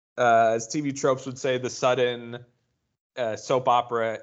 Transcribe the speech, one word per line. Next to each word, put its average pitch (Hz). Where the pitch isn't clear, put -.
uh, 117
as 117
T 151
V 143
tropes 135
would 127
say, 127
the 123
sudden, 120
uh, 113
soap 127
opera 117